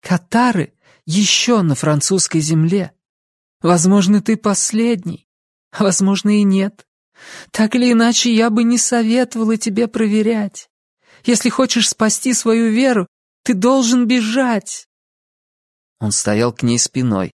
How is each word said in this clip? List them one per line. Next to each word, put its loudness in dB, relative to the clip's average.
Катары -2
ещё 0
на 2
французской -2
земле. 0
Возможно, 2
ты -2
последний, -4
а -4
возможно 0
и 2
нет. 0
Так 0
или 2
иначе, 2
я 2
бы 0
не 2
советовала 0
тебе -2
проверять. -2
Если 0
хочешь 0
спасти -2
свою 0
веру, 0
ты -2
должен 2
бежать. -2
Он -4
стоял -2
к -10
ней 0
спиной -2